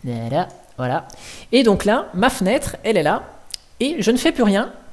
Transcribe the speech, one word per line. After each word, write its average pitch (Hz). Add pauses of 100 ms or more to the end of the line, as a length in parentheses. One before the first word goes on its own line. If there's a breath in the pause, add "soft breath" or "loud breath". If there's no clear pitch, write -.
Voilà, 120 (300)
voilà. 131 (440 loud breath)
Et 254
donc 208
là, 226
ma 202
fenêtre, -
elle 214
est 156
là, 180 (560)
et 285
je 202
ne 254
fais -
plus 254
rien 208 (220)